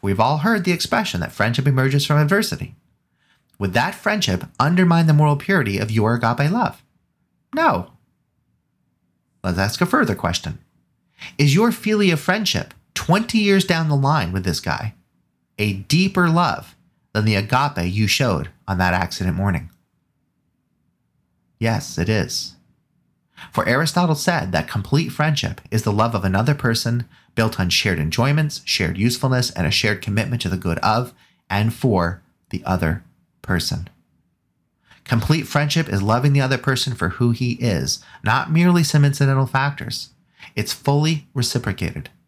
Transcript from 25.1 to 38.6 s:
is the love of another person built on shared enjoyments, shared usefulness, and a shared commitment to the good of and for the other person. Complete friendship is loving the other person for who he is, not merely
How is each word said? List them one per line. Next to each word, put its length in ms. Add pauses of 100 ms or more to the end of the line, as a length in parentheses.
is 100
the 100
love 220
of 100
another 300
person 520 (280)
built 260
on 100
shared 280
enjoyments, 680
shared 340
usefulness, 500
and 160
a 60
shared 320
commitment 400
to 60
the 80
good 220
of 320 (380)
and 240
for 480 (300)
the 120
other 400 (400)
person. 460 (1160)
Complete 420
friendship 400
is 140
loving 320
the 80
other 160
person 360
for 160
who 220
he 220
is, 500 (200)
not 280
merely 320